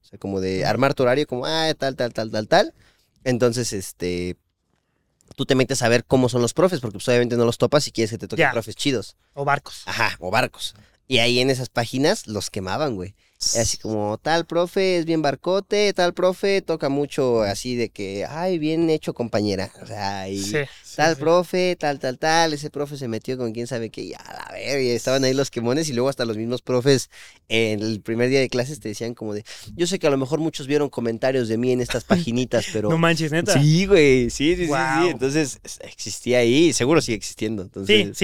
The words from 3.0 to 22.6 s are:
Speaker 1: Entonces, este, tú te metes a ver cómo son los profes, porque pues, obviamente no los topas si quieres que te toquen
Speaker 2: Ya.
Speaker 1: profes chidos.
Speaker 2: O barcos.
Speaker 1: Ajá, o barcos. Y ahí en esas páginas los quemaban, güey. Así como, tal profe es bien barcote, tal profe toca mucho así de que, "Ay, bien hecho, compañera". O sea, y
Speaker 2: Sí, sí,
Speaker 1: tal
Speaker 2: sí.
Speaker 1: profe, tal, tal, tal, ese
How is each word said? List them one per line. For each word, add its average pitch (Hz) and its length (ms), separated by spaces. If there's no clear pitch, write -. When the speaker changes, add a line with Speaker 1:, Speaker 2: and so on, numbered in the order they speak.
Speaker 1:
Entonces, 120 480
este, 90 640
tú 135 80
te 135 120
metes 127 260
a 117 60
ver 120 160
cómo 131 240
son 120 140
los 117 120
profes, 175 260
porque 113 180
pues, - 100
obviamente 120 280
no 117 80
los 117 140
topas 143 260
si - 60
quieres 110 220
que 110 60
te 98 100
toquen 120 180
Speaker 2:
Ya. 131 60
Speaker 1:
profes 110 240
chidos. 123 400
Speaker 2:
O 139 100
barcos. 143 420
Speaker 1:
Ajá, 101 340
o 90 100
barcos. - 440
Y 127 100
ahí 123 220
en 131 100
esas 123 180
páginas 135 600
los 104 220
quemaban, 110 440
güey. 92 200
Así 113 200
como, 107 400
tal 160 260
profe 180 540
es 160 80
bien 165 160
barcote, 196 720
tal 175 180
profe 190 480
toca 156 300
mucho 139 500
así 107 340
de 117 140
que, 98 400
"Ay, 175 300
bien 160 320
hecho, 156 240
compañera". 104 560
O - 40
sea, 98 420
y 98 140
Speaker 2:
Sí, 104 160
sí, - 120
Speaker 1:
tal 156 180
Speaker 2:
sí. 135 80
Speaker 1:
profe, 180 580
tal, 143 180
tal, 127 200
tal, 160 340
ese 147 160